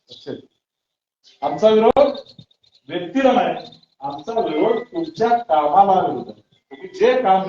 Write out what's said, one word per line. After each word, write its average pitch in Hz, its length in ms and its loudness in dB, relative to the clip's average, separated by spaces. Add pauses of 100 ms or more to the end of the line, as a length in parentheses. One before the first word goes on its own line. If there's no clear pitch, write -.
लक्षात - 240 -16
घ्या. - 140 -18 (920)
आमचा - 280 0
विरोध 226 380 4 (800)
व्यक्तीला 247 420 0
नाही, - 240 -2 (460)
आमचा 147 320 -10
विरोध 214 500 -2
तुमच्या 233 460 -6
कामाला 185 720 2
विरोध 123 280 -6
आहे. - 120 -20 (300)
तुम्ही - 160 -18 (120)
जे 247 220 4
काम, 190 280 2